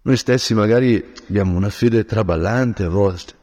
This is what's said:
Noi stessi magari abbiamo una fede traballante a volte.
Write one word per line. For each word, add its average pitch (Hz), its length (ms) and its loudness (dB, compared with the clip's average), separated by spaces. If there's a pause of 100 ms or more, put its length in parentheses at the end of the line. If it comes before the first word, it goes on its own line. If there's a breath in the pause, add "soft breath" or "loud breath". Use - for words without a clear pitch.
Noi 131 160 2
stessi 127 360 0
magari 110 600 2 (140)
abbiamo 92 280 0
una 95 140 0
fede 113 360 0
traballante 104 800 -2
a 87 60 -2
volte. 92 540 -2